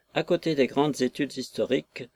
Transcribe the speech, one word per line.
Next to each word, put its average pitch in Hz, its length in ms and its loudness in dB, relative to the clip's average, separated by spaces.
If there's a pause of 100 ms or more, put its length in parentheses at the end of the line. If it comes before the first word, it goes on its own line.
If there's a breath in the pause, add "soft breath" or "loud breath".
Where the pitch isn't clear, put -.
(140)
à 160 80 2
côté 165 320 0
des 135 140 4
grandes 139 340 0
études 131 340 -2
historiques, - 800 -4